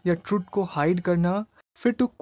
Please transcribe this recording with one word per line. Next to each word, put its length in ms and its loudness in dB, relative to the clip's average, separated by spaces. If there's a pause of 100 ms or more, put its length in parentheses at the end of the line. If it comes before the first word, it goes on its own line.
या 80 4
ट्रुथ 360 -2
को 200 0
हाइड 300 0
करना। 440 0 (320)
फिर 160 0
to 140 0 (140)